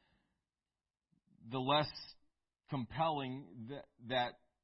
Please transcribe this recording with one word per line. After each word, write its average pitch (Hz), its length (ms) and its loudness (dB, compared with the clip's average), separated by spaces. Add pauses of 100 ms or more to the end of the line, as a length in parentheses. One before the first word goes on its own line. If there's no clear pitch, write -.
(1500)
the 131 60 0
less 143 300 4 (840)
compelling 139 760 0 (240)
th-, 139 120 -8 (280)
that 123 300 2 (260)